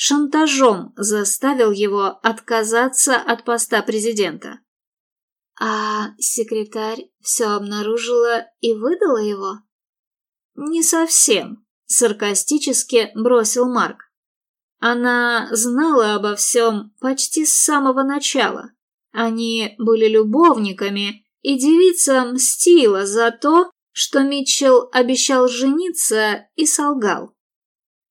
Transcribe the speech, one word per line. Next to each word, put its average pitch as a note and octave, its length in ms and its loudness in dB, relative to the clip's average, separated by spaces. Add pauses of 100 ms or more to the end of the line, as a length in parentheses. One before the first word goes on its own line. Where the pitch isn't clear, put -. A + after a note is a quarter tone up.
шантажом C#4+ 920 2
заставил G#3+ 760 0
его G3+ 500 -2
отказаться A#3 920 0
от - 280 -4
поста A#3 380 -2
президента. G#3+ 760 -4 (1000)
«А G#3+ 580 -4
секретарь A3 920 -6 (100)
все A3 300 -2
обнаружила A3+ 960 -2 (140)
и A3+ 120 0
выдала C#4 460 0
его?» G#3 400 -4 (960)
«Не D#4+ 280 -4
совсем», D#4+ 840 0 (180)
саркастически G#3+ 1300 -2
бросил A#3+ 560 0
Марк. F#3+ 400 -4 (680)
«Она A#3+ 720 0
знала A#3+ 640 0
обо G#3 200 -4
всем G#3+ 640 -2
почти C4+ 460 -4
с - 180 2
самого C4+ 400 2
начала. C4+ 680 -4 (420)
Они A3+ 640 -4
были A3+ 320 2
любовниками, G#3+ 1200 0 (160)
и C4+ 160 -2
девица D4+ 680 4
мстила B3 800 2
за A3+ 280 0
то, E4 380 2 (220)
что - 300 0
Митчелл C4+ 720 2
обещал B3+ 540 2
жениться B3 1080 -2
и D#4 100 0
солгал». C4 680 -2 (760)